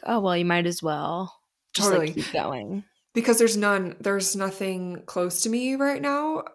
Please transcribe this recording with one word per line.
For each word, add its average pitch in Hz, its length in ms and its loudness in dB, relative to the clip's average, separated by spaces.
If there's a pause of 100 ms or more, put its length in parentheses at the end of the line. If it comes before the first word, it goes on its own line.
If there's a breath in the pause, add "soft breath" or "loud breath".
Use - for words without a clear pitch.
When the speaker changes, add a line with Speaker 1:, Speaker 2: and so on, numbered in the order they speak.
Speaker 1:
oh, 226 160 0
well, 185 160 2
you 175 80 2
might 175 220 2
as 175 140 -2
well 156 560 -4 (380)
just, 202 140 2
Speaker 2:
Totally. 175 180 4
Speaker 1:
like, 160 80 -4
keep - 180 -6
going. 151 520 -4 (300)
Speaker 2:
Because 233 260 4
there's 220 160 4
none, 202 420 0
there's 196 380 0
nothing 190 720 -4
close 180 360 -2
to 226 60 0
me 247 260 0
right 277 260 0
now 294 440 -2 (100)